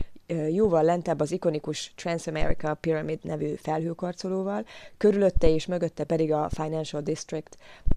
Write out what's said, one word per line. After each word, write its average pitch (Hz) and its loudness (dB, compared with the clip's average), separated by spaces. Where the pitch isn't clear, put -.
ö, 160 -4
jóval 170 4
lentebb 165 2
az 147 0
ikonikus 151 -4
Transamerica 160 -2
Pyramid 156 -2
nevű 151 -6
felhőkarcolóval, 185 -4
körülötte 202 6
és 160 4
mögötte 170 -4
pedig 160 2
a 151 0
Financial 156 -4
District, 156 -8